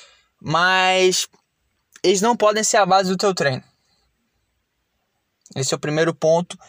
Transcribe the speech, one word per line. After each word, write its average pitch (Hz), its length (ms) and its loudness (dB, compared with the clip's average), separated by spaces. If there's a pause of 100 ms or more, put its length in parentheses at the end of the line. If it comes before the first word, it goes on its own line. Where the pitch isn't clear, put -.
(420)
mas 185 840 0 (760)
eles 185 180 2
não 226 160 0
podem 214 280 0
ser 233 140 0
a 202 80 2
base 185 240 2
do 190 80 -4
teu 196 160 0
treino. 139 300 -4 (1900)
Esse 135 180 -2
é 160 40 -2
o - 20 -6
primeiro 160 360 -2
ponto, 165 420 0 (120)